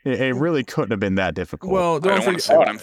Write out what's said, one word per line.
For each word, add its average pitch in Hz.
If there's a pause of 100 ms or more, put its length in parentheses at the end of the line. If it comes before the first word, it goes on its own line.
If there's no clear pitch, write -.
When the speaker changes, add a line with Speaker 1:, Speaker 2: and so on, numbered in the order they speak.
Speaker 1:
It, 127
it 131
really 143
couldn't 123
have 107
been 98
that 92
difficult. 90
Speaker 2:
Well, 175
Speaker 3:
I 151
Speaker 2:
don't -
Speaker 3:
don't 190
wanna -
Speaker 2:
forget 175
Speaker 3:
say -
what 165
I'm 107